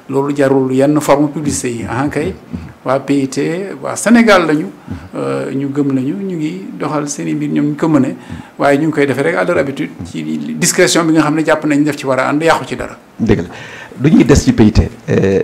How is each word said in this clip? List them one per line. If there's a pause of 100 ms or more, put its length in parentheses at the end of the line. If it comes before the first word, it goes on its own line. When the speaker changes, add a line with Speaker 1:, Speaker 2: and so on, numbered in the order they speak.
Speaker 1:
Loolu
jarul
yenn
forme
publicité
yi.
Ah,
kay. (500)
Waa
P (100)
I
T, (400)
waa
Sénégal
lañu. (480)
Euh,
ñu
gëm
lañu,
ñu
ngi (140)
doxal
seen
i
mbir
ñoom
ñu
ko
mëne. (420)
Waaye
ñu
ngi
koy
defee
rek
à
leur
habitude, (140)
ci (360)
discrétion
bi
nga
xam
ne
jàpp
nañ
def
ci
war
a
ànd,
yàqu
ci
dara. (220)
Speaker 2:
Dëgg
la. (500)
Du
ñuy
des
ci
P
I
T, (220)
euh,